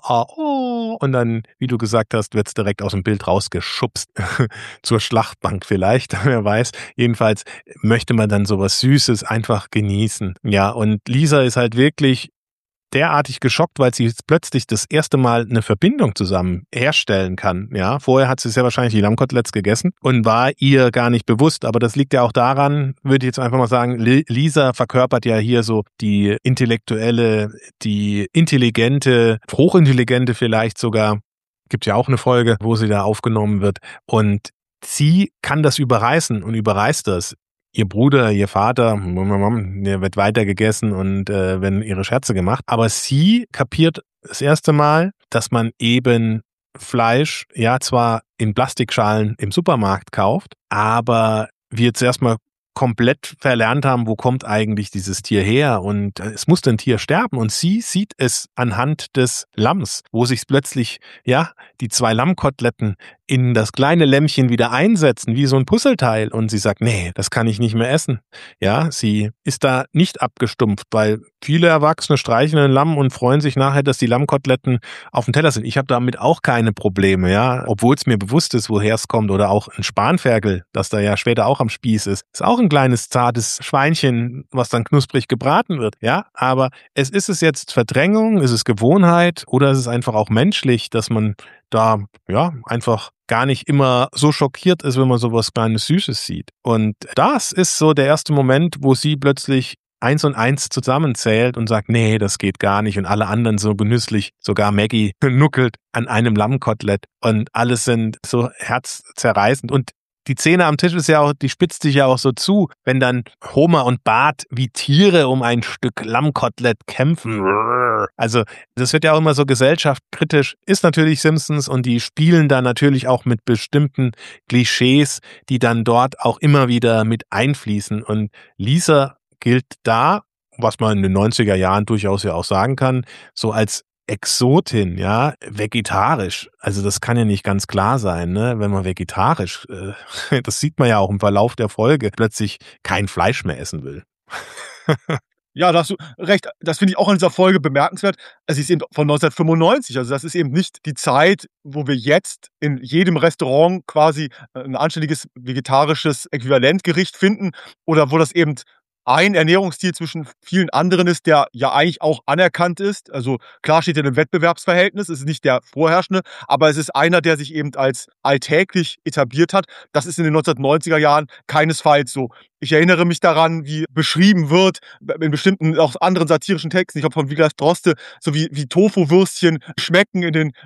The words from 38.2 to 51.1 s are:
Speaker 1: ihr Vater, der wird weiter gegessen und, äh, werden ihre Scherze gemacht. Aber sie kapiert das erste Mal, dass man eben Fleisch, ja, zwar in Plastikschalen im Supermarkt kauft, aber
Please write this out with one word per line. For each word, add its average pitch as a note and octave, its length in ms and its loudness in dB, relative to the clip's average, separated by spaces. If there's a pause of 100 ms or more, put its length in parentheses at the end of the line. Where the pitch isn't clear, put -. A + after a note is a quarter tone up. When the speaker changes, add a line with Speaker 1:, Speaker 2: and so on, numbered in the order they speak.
Speaker 1:
ihr G2+ 160 0
Vater, A2+ 520 0
der G2 1040 -2
wird F#2+ 160 -4
weiter G#2+ 260 2
gegessen G#2+ 480 0
und, F#2+ 380 -4
äh, F#2+ 320 -2
werden G2 220 -2
ihre F#2+ 200 -6
Scherze B2 300 -2
gemacht. F#2+ 320 0
Aber A2+ 240 0
sie G3 640 0
kapiert - 500 0 (200)
das - 200 -12
erste D3+ 320 2
Mal, D3+ 380 2 (180)
dass - 220 -2
man A#2 260 0
eben A#2 640 0 (360)
Fleisch, A#2+ 760 -2
ja, A#2+ 260 0
zwar A#2 420 0 (160)
in G#2+ 160 -2
Plastikschalen G#2+ 840 0
im G2+ 140 -6
Supermarkt A2 600 0
kauft, B2 420 -2 (160)
aber A2 800 0 (200)